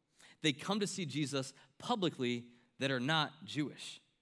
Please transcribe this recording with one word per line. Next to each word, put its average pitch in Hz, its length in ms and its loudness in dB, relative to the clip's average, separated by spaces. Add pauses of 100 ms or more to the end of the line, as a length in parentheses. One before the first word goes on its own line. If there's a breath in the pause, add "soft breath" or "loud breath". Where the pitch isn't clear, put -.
(420 loud breath)
they 156 100 4
come 190 280 0
to 202 60 2
see 175 200 -2
Jesus 135 460 -2 (260 soft breath)
publicly 127 680 0 (340 loud breath)
that 135 120 2
are 127 100 2
not 147 320 2 (120)
Jewish. 123 560 -4 (220)